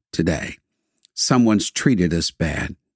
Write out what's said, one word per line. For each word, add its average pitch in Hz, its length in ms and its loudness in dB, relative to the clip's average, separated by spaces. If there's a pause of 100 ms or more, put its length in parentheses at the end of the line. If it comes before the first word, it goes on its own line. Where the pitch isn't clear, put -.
(120)
today. - 440 -2 (580)
Someone's 113 560 2
treated 90 420 2
us 85 180 0
bad. 73 460 -4 (200)